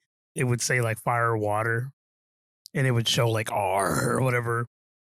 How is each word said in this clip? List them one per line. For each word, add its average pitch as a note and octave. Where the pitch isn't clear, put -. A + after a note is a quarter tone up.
it D3+
would A#2+
say, B2+
like, A2+
fire A#2
or A2+
water, A2+
and C#3
it C3
would A#2
show, A#2+
like, A2
R G2
or A#2+
whatever. A#2+